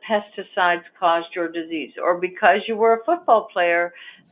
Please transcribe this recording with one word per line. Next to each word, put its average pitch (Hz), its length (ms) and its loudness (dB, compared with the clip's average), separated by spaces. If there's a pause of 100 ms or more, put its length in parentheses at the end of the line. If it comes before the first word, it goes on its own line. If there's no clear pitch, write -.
pesticides 185 720 -2 (160)
caused 170 360 0
your 170 160 -4
disease, 160 400 -10 (100)
or 175 160 0
because 185 500 2
you 226 80 -6
were 226 180 4
a 226 120 -2
football 302 460 2
player, 175 420 0 (380)